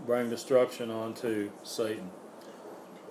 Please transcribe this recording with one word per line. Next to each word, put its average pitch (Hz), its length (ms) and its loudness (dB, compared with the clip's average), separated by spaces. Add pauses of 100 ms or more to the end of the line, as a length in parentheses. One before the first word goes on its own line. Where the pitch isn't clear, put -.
bring 120 220 4
destruction 117 600 4
onto 113 600 0 (120)
Satan. 110 480 -2 (1000)